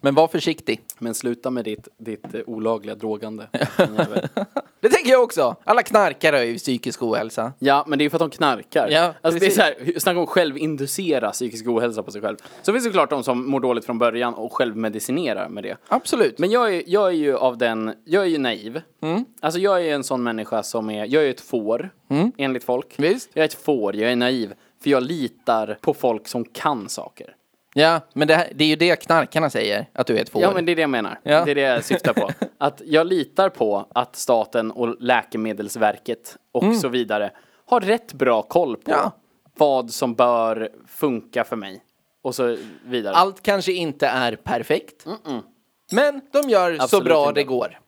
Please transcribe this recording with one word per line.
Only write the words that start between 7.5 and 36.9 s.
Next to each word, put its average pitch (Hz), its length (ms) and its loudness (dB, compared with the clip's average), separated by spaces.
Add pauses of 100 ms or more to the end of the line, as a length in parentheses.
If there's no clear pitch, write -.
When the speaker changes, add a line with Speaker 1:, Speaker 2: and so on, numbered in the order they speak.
Speaker 2:
Ja, 139 280 2
men 147 120 -2
det 147 40 2
är 147 40 2
ju 143 40 0
för 165 60 -4
att 160 140 0
de - 0 -
knarkar. 135 600 0
Speaker 1:
Ja, 151 100 4
Speaker 2:
Alltså, 170 220 0
det 165 60 2
är 165 120 0
Speaker 1:
precis. 190 140 4
Speaker 2:
så 208 80 4
här, 151 160 4
hur, 151 200 -4
snacka 175 220 0
om 160 60 0
självinducera 147 1040 -2
psykisk 113 380 -8
ohälsa 113 340 0
på 104 80 -10
sig 101 120 -12
själv. 98 140 -4 (260)
Så 196 100 0
finns 247 120 0
det 233 60 0
klart 170 200 2
de 139 140 -2
som 127 260 -2
mår 135 100 0
dåligt 120 240 0
från 117 140 -6
början 120 360 0
och 113 180 -10
självmedicinerar 110 960 -4
med 101 160 -12
det. 98 120 -10 (120)
Speaker 1:
Absolut. 208 500 0
Speaker 2:
Men 180 120 0
jag 226 240 2
är, 170 120 -4
jag 196 220 2
är 180 40 2
ju 147 240 2
av 123 220 0
den, 110 360 0 (100)
jag 185 180 2
är 185 60 0
ju 160 100 0
naiv. 117 420 -4 (220)
Speaker 1:
Mm. 170 220 -2 (160)
Speaker 2:
Alltså, 160 200 -2
jag 196 160 2
är 180 80 2
ju 160 60 0
en 143 140 -2
sån 127 180 -2
människa 110 400 -2
som 110 280 -4
är, 107 160 -6
jag 147 200 2
är 131 40 2
ett 123 100 -8
får, 113 500 -4 (180)
Speaker 1:
Mm. 165 300 0
Speaker 2:
enligt 135 260 -4
folk. - 340 -4
Speaker 1:
Visst. 180 340 0
Speaker 2:
Jag 156 100 0
är 156 60 4
ett - 60 -6 (100)
får, 107 320 0
jag 113 160 0
är 123 40 0
naiv. 120 380 -2 (280)
För 143 80 0
jag 131 120 4
litar 117 800 -2
på 147 140 0
folk 113 340 -2
som 120 160 -6
kan 120 440 -4
saker. - 460 -14 (400)
Speaker 1:
Ja, 160 260 6 (120)
men 151 160 0
det 156 60 8
här, 165 200 2
det 147 100 2
är 156 40 4
ju 151 80 2
det 170 200 4
knarkarna 160 540 0
säger, 104 420 -2
att 127 140 -2
du 113 100 2
är - 60 2
ett - 60 -4
får. - 140 0
Speaker 2:
Ja, 185 120 4
men 175 100 0
det 175 80 2
är 165 40 2
det 160 60 -2
jag 147 80 0
menar. 113 320 -2
Speaker 1:
Ja. 151 220 4
Speaker 2:
Det 151 60 0
är 143 40 2
det 143 60 2
jag 127 240 2
syftar - 280 0
på. - 180 0 (140)
Speaker 1:
<laughs> - 140 -14
Speaker 2:
Att 143 260 -2
jag 156 220 4
litar 185 420 2
på 104 440 0
att 123 240 -2
staten 113 540 0
och 117 260 -4 (600)
Läkemedelsverket 107 800 -2 (160)
och 135 100 0
Speaker 1:
Mm. 214 120 4
Speaker 2:
så 185 140 -2
vidare 107 420 -2 (360)